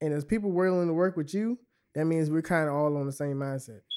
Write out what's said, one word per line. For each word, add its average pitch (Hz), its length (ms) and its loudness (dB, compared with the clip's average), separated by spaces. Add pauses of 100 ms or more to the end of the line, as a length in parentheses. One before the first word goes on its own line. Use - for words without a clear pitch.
And 151 120 0
as 147 120 -2
people 202 260 0
willing 180 360 2
to 165 60 2
work 180 240 2
with 147 160 -4
you, 226 240 0 (380)
that 156 100 0
means 160 240 2
we're 160 140 2
kinda 160 280 0
all 147 240 2
on 143 120 -2
the 139 40 -4
same 139 260 -4
mindset. 135 440 -6 (160)